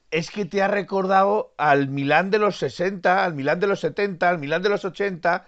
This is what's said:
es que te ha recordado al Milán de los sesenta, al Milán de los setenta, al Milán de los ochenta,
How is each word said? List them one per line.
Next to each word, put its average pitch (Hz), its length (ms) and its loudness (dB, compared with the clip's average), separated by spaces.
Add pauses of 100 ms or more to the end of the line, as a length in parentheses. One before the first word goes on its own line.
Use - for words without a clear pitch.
(100)
es 160 200 -4
que 208 160 -6
te 196 160 -4
ha 196 60 2
recordado 196 920 0
al 143 300 4
Milán 147 420 2
de 214 80 2
los 208 200 0
sesenta, 180 680 0
al 175 100 -2
Milán 147 260 -2
de 202 60 0
los 196 140 0
setenta, 180 500 -2
al 180 80 0
Milán 156 240 -2
de 208 80 0
los 202 140 -2
ochenta, 185 640 -2